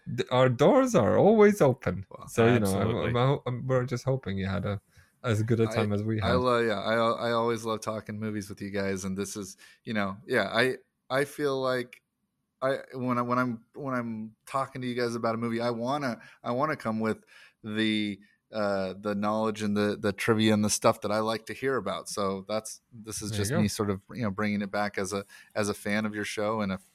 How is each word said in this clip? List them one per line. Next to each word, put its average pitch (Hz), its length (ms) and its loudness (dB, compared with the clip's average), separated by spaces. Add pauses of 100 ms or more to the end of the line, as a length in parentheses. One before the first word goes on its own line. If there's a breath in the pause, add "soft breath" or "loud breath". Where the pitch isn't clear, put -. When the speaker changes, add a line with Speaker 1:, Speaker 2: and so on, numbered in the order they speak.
(180)
Speaker 1:
th-, 120 140 -2
our 127 180 6
doors 226 460 4
are 101 220 4
always 208 440 8
open. 101 480 2
Speaker 2:
Well, - 180 -18
Speaker 1:
So, - 180 4
you 120 140 6
know, 101 160 2
I'm, 98 60 0
Speaker 3:
absolutely. 104 400 0
Speaker 1:
I'm, 135 260 2
I'm, 127 200 -4
we're 127 180 2
just 123 180 -6
hoping 127 340 -2
you 95 100 -2
had 95 180 -2
a, 101 160 -4 (420 soft breath)
as 110 200 0
good 113 180 2
a 113 80 2
Speaker 2:
I, 113 40 -8
Speaker 1:
time 104 200 0
as 104 100 0
we 110 160 -2
Speaker 2:
I 107 80 0
Speaker 1:
had. 120 80 4
Speaker 2:
lo-, 127 240 4
yeah, 110 220 0
I, 107 140 0 (340)
I - 20 0
always 117 320 0
love 110 160 -4
talking 107 400 -8
movies 107 300 -6
with 101 120 -12
you 101 80 -8
guys, 98 360 -2
and 95 120 -6
this 98 200 -6
is, 95 180 -10 (300 soft breath)
you 123 80 -6
know, 98 240 -4 (100)
yeah, 110 240 2
I, 120 240 2 (340)
I 131 140 2
feel 139 380 -4
like 127 400 -4 (600)
I, 135 180 0 (160)
when 123 220 -2
I, 120 40 0
when 120 180 0
I'm, 120 220 -2 (140)
when 139 200 -8
I'm 113 360 -6 (140)
talking 135 360 -6
to 127 80 -6
you 120 60 -4
guys 120 200 -2
about 113 200 -2
a - 20 -4
movie, 117 240 -2
I 120 80 0
wanna, 120 500 -4 (240 loud breath)
I 120 80 -4
wanna 143 240 -2
come 110 240 -4
with 110 200 0 (440 soft breath)
the, 107 560 0 (320 soft breath)
uh, 98 480 -2
the 104 160 -2
knowledge 107 460 -2
and 104 160 -2
the, 104 200 2
the 104 140 0
trivia 110 420 4
and 104 120 4
the 107 40 2
stuff - 320 4
that 101 100 -4
I 107 80 0
like 110 260 -2
to 110 80 -10
hear 131 240 -2
about. 95 320 -6
So 98 380 -2
that's, 107 340 -6 (100)
this 110 300 -12
is 107 100 -6
Speaker 1:
There 107 60 -4
you 104 40 0
Speaker 2:
just 101 100 0
Speaker 1:
go. 147 100 2
Speaker 2:
me 104 80 2
sort 104 200 -2
of, 95 120 -2 (120)
you 120 100 -6
know, 107 80 -2
bringing 104 300 -2
it 101 80 -6
back 101 280 -4
as 98 160 -4
a, 98 100 -2 (320 loud breath)
as 104 140 0
a 101 40 0
fan 107 320 -2
of 107 80 -6
your 104 120 -6
show 107 340 -2
and 98 140 -2
a, 92 60 -8 (160)